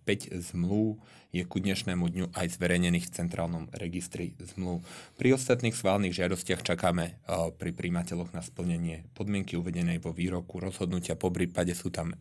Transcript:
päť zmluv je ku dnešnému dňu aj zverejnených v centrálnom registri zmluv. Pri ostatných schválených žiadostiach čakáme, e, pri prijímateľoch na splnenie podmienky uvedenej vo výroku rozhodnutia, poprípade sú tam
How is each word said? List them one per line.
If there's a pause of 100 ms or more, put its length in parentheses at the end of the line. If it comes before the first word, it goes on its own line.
päť
zmluv (320)
je
ku
dnešnému
dňu
aj
zverejnených
v
centrálnom
registri
zmluv. (320)
Pri
ostatných
schválených
žiadostiach
čakáme,
e, (400)
pri
prijímateľoch
na
splnenie
podmienky
uvedenej
vo
výroku
rozhodnutia,
poprípade
sú
tam (100)